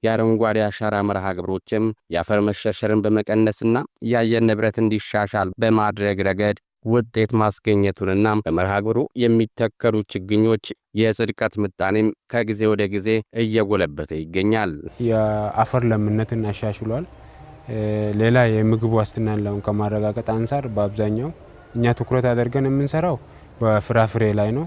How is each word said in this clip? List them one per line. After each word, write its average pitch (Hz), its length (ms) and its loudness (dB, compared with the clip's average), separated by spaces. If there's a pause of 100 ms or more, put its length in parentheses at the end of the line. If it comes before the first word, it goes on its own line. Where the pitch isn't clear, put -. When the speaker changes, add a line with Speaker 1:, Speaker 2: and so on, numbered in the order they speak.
Speaker 1:
የአረንጓዴ 113 600 2
አሻራ 104 400 -2
መርሃ 101 320 -2
ግብሮችም 92 520 -4 (240)
የአፈር 85 320 0
መሸርሸርን 107 600 0
በመቀነስና 110 760 0 (260)
የአየር 117 400 2
ንብረት 110 340 2
እንዲሻሻል 107 720 0 (100)
በማድረግ 104 640 2
ረገድ 98 360 0 (280)
ውጤት 113 480 0
ማስገኘቱንና 101 920 2 (100)
በመርሃ 92 380 -2
ግብሩ 107 240 0 (160)
የሚተከሉ 113 800 0 (140)
ችግኞች 107 540 0 (320)
የጽድቀት 110 600 -2
ምጣኔም 104 500 0 (200)
ከጊዜ 110 380 -2
ወደ 104 240 2
ጊዜ 101 200 -4 (280)
እየጎለበተ 101 760 0
ይገኛል። 92 560 0 (300)
Speaker 2:
የአፈር 110 840 0
ለምነትን 110 600 0
አሻሽሏል። 107 600 -6 (640)
እ፣ 113 100 -8 (360)
ሌላ 113 240 4 (100)
የምግብ 110 460 2
ዋስትናን 107 480 0
ለውን 101 200 -4
ከማረጋገጥ 107 680 -2
አንጻር 117 380 -2
በአብዛኛው 107 640 -2 (440)
እኛ 120 200 2
ትኩረት 127 320 0
አድርገን 120 400 0
የምንሰራው 143 520 0 (400)
በፍራፍሬ 110 680 2 (100)
ላይ 104 180 2
ነው። 135 160 -2